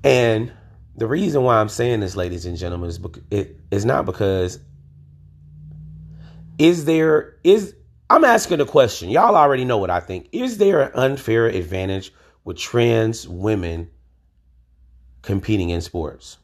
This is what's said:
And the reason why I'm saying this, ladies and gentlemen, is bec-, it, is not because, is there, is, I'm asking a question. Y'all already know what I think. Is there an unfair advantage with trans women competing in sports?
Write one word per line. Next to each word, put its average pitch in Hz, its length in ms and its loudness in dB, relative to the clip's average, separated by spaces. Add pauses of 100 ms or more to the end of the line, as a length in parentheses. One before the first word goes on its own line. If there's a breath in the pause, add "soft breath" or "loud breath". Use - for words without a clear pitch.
And 123 480 2 (440 soft breath)
the 113 120 -4
reason 147 360 0
why 120 160 4
I'm 107 100 0
saying 120 320 -2
this, 92 140 -6
ladies 90 300 -6
and 87 120 -8
gentlemen, 87 320 -8
is 85 100 -10
bec-, 87 320 -16
it, 101 280 -4 (120)
is 101 140 -2
not 135 200 0
because, 92 540 -2 (2000 loud breath)
is 160 280 4
there, 160 580 0
is, 196 320 4 (340)
I'm 320 140 6
asking 220 380 2
a 139 40 2
question. 120 440 2
Y'all 196 260 4
already 143 300 4
know 123 120 0
what 95 120 -2
I 87 100 0
think. 92 320 -10
Is 240 260 -6
there 196 240 4
an 135 120 -2
unfair 123 540 0
advantage 95 640 -6 (300 soft breath)
with 85 140 -10
trans 117 680 0
women 87 640 -4 (1300)
competing 98 480 -2
in 85 120 -4
sports? - 640 -10